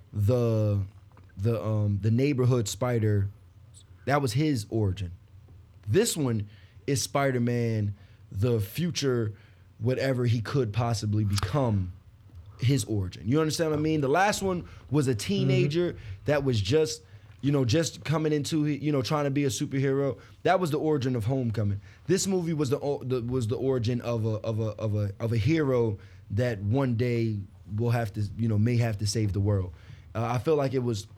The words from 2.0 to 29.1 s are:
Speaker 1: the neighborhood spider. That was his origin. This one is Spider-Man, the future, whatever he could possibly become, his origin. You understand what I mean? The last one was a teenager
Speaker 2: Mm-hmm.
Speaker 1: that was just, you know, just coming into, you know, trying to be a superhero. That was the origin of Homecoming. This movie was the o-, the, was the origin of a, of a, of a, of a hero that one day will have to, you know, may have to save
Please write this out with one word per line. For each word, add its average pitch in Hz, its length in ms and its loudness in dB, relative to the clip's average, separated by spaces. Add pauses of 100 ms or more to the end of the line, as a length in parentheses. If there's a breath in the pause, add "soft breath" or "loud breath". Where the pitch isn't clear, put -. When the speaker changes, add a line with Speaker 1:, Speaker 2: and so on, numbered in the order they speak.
Speaker 1:
the 113 80 2
neighborhood 127 560 2
spider. 107 600 0 (760)
That 143 160 2
was 117 120 -2
his 139 360 0
origin. 95 420 -2 (760)
This 202 280 2
one 117 320 0 (400 soft breath)
is 135 140 0
Spider-Man, 120 960 0 (360 soft breath)
the 113 300 2
future, 123 720 -2 (460 soft breath)
whatever 123 460 0
he 110 140 2
could 104 320 -2
possibly 107 540 0
become, 101 680 0 (680)
his 123 260 2
origin. 92 400 -4
You 143 160 4
understand 156 300 0
what 151 80 0
I - 20 -2
mean? 156 200 2
The 170 60 2
last 196 340 2
one 185 240 -2 (240 loud breath)
was 143 180 2
a 131 80 2
teenager 170 800 0
Speaker 2:
Mm-hmm. - 60 -16 (260 loud breath)
Speaker 1:
that 143 180 2
was 123 180 2
just, 156 400 2 (400 soft breath)
you 139 100 0
know, 139 140 4
just 156 400 0
coming 156 260 0
into, 151 360 0
you 151 240 -2
know, 139 100 2
trying 147 240 0
to 139 60 0
be 143 140 0
a 135 40 2
superhero. 135 680 0 (260 soft breath)
That 180 160 4
was 175 120 -2
the 147 80 0
origin 135 360 0
of 107 100 -2
Homecoming. 110 560 -2 (240 soft breath)
This 180 220 0
movie 180 260 0
was 147 160 0
the 139 100 0
o-, 143 240 -4
the, 127 180 -2
was 120 260 -2
the 113 100 -2
origin 123 440 0
of 113 240 -2
a, 110 120 0
of 110 220 -4
a, 110 100 -2 (100)
of 104 160 -2
a, 104 240 0
of 117 140 -2
a 117 40 2
hero 127 600 2 (340 soft breath)
that 113 300 0
one 123 340 2
day 117 420 0 (380)
will 117 140 0
have 117 240 0
to, 107 80 -4 (160)
you 113 100 0
know, 107 120 2
may 120 180 4
have 113 220 0
to 107 80 -2
save 107 260 0